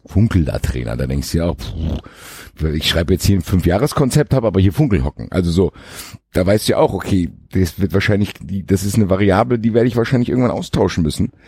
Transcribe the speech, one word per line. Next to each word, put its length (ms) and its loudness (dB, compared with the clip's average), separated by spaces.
Funkel 360 2
da 140 -4
Trainer. 400 -4
Da 80 -4
denkst 280 -4
du 40 0
ja 80 0
auch, 120 -2
pff, 1080 -8
ich 160 -4
schreibe 240 0
jetzt 140 0
hier 100 4
ein 60 -2
Fünfjahreskonzept, 920 2
hab 100 4
aber 160 2
hier 140 4
Funkel 300 2
hocken. 260 -6
Also 220 -2
so, 200 2
da 140 0
weißt 200 2
du 40 2
ja 80 0
auch, 160 2
okay, 340 -2
das 280 0
wird 140 0
wahrscheinlich, 480 0
die, 240 -8
das 180 0
ist 120 -4
eine 160 4
Variable, 480 2
die 160 0
werde 120 4
ich 80 -2
wahrscheinlich 340 0
irgendwann 200 2
austauschen 540 -2
müssen. 280 -2